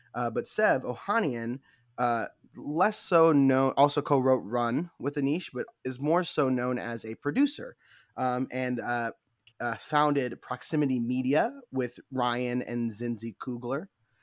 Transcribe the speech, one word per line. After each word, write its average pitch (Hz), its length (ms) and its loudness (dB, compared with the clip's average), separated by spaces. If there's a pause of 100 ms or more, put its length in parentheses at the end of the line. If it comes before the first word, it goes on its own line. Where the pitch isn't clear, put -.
(140)
Uh, 120 140 -4
but 113 180 -4
Sev 190 360 0
Ohanian, 123 800 -4 (360)
uh, 120 300 0 (280)
less 160 440 0
so 165 340 6
known, 135 440 6
also 143 260 4
co-wrote 131 420 4
Run 120 540 -2
with 135 160 -4
Anish, 147 380 -2
but 123 120 -6 (180)
is 127 160 -6
more 160 260 2
so 135 260 0
known 127 280 0
as 117 280 -6
a 113 80 -6
producer, 240 600 -2 (420)
um, 127 320 0
and, 127 300 -2
uh, 117 320 -2 (480)
uh, 117 180 -2
founded 143 640 2
Proximity 131 580 -2
Media 131 540 0 (180)
with 127 300 -4 (100)
Ryan 123 520 0
and 117 280 -2
Zinzi 113 480 -6
Kugler, 127 520 -6 (320)